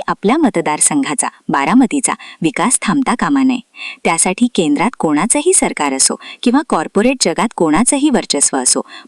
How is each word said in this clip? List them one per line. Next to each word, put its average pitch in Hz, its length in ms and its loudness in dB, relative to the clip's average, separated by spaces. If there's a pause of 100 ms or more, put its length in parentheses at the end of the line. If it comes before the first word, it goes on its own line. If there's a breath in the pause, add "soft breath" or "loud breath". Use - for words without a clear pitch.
आपल्या 202 300 0
मतदारसंघाचा, 151 880 0 (220 soft breath)
बारामतीचा 156 640 2 (280 loud breath)
विकास 165 400 0
थांबता 240 340 0
कामा 143 280 0
नये. 127 160 2 (440 loud breath)
त्यासाठी 180 520 0
केंद्रात 160 440 2
कोणाचंही 208 540 0
सरकार 147 400 0
असो 135 220 -2 (280 loud breath)
किंवा 254 260 2
कॉर्पोरेट 214 520 0
जगात 180 340 0
कोणाचंही 233 540 2
वर्चस्व 240 480 0
असो, 127 240 0 (260 loud breath)